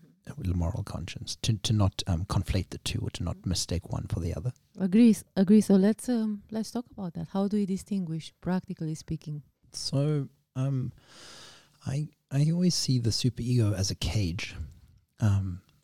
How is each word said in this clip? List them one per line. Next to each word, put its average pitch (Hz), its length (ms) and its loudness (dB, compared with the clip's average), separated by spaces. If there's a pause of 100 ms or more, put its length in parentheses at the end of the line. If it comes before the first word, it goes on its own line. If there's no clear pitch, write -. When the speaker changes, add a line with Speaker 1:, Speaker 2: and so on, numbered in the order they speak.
(280)
Speaker 1:
Mm-hmm. - 220 -6
Speaker 2:
a 87 60 0
moral 85 260 -2
conscience, - 600 -8
to, 110 160 2
to - 140 -2
not, 104 360 2
um, 85 160 0
conflate - 460 -2
the - 80 -8
two - 220 -6
or - 100 -4
to - 120 -8
not 87 240 -4
mistake - 460 -4
one - 160 -4
for - 100 -4
the - 160 -4
other. 127 180 -4 (280)
Speaker 1:
Agree, 214 340 6 (220)
agree. 196 240 6
So 202 140 4
let's, 202 340 4
um, 220 420 -2
let's 214 220 -6
talk 240 180 -6
about 196 240 -10
that. 165 180 -8
How 196 140 0
do 202 100 0
we 208 80 2
distinguish, 180 760 -4
practically 170 560 -4
speaking? 151 460 -8 (300)
Speaker 2:
So, 143 560 0 (280)
um, 131 360 -2 (920)
I, 143 220 -4 (240)
I 147 180 2
always 175 240 2
see - 240 2
the 117 120 2
superego 117 640 2
as 95 200 0
a - 20 -6
cage, 92 640 -2 (640)
um, 95 400 2 (240)